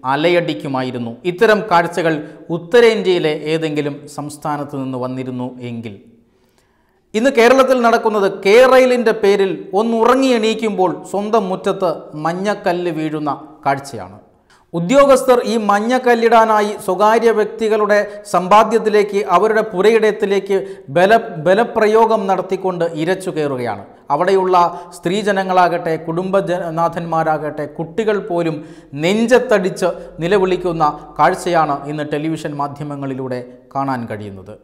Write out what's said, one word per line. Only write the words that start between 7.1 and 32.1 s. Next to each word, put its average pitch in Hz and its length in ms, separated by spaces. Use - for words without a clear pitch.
ഇന്ന് 262 200
കേരളത്തിൽ 254 480
നടക്കുന്നത് 214 400
കെ 196 120
റെയിലിൻ്റെ 247 400
പേരിൽ 196 280
ഒന്നുറങ്ങി 233 560
എണീക്കുമ്പോൾ 214 540
സ്വന്തം 214 380
മുറ്റത്ത് 190 400
മഞ്ഞക്കല്ല് 180 760
വീഴുന്ന 151 320
കാഴ്ചയാണ്. 113 520
ഉദ്യോഗസ്ഥർ 254 600
ഈ - 20
മഞ്ഞക്കല്ലിടാനായി 226 1000
സ്വകാര്യ 214 540
വ്യക്തികളുടെ 214 600
സമ്പാദ്യത്തിലേക്ക്, 208 880
അവരുടെ 214 260
പുരയിടത്തിലേക്ക് 202 840
ബല-, 208 300
ബലപ്രയോഗം 220 720
നടത്തിക്കൊണ്ട് 185 560
ഇരച്ചു 180 340
കയറുകയാണ്. 123 480
അവിടെയുള്ള 185 420
സ്ത്രീജനങ്ങളാകട്ടെ, 185 1000
കുടുംബജനാഥന്മാരാകട്ടെ, 165 1600
കുട്ടികൾ 208 380
പോലും 170 280
നെഞ്ചത്തടിച്ച് 214 840
നിലവിളിക്കുന്ന 180 640
കാഴ്ചയാണ് 165 580
ഇന്ന് 151 200